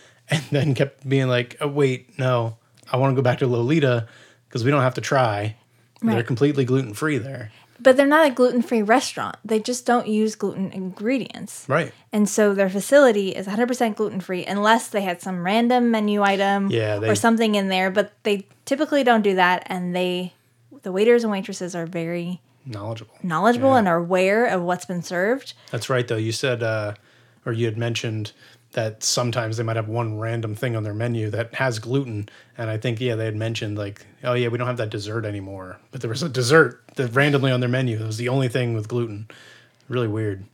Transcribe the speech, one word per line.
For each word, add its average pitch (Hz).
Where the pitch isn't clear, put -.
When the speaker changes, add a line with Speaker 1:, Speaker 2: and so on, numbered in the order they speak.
Speaker 1:
and 156
<laughs> -
then 143
kept 139
being 135
like, 123
"Oh, 151
wait, 139
no, 120
I 127
wanna 131
go 131
back 123
to 139
Lolita 123
'cause 117
we 135
don't 147
have 127
to 117
try." 110
They're 113
Speaker 2:
Right. 117
Speaker 1:
completely 139
gluten-free 135
there. 123
Speaker 2:
But 254
they're 277
not 302
a 277
gluten-free 240
restaurant. 214
They 220
just 247
don't 240
use 214
gluten 196
ingredients. 202
Speaker 1:
Right. 147
Speaker 2:
And 208
so 208
their 190
facility 208
is 196
a -
hundred 226
percent 240
gluten-free 185
unless 208
they 208
had 180
some 185
random 233
menu 208
item 196
Speaker 1:
Yeah, 107
they 110
Speaker 2:
or 208
something 226
in 196
there. 190
But 202
they 202
typically 285
don't 233
do 196
that. 180
And 180
they, 180
the 196
waiters 233
and 214
waitresses 190
are 170
very 170
Speaker 1:
Knowledgeable. 113
Speaker 2:
knowledgeable 233
Speaker 1:
Yeah. 254
Speaker 2:
and 202
are 170
aware 190
of 190
what's 180
been 175
served. 202
Speaker 1:
That's -
right, 123
though. 113
You 110
said, 120
uh, 107
or 127
you 117
had 110
mentioned 113
that 110
sometimes 117
they 120
might 113
have 110
one 110
random 113
thing 117
on 107
their 104
menu 113
that 117
has 127
gluten. 117
And 113
I 110
think, 113
yeah, 123
they 113
had 107
mentioned, 110
like, 101
"Oh, 127
yeah, 120
we 117
don't 123
have 123
that 107
dessert 107
anymore." 98
But 139
there 117
was 139
a 170
dessert 127
that 123
randomly 139
on 123
their 123
menu. 123
It 110
was 110
the 117
only 131
thing 120
with 107
gluten. 110
Really 120
weird. 104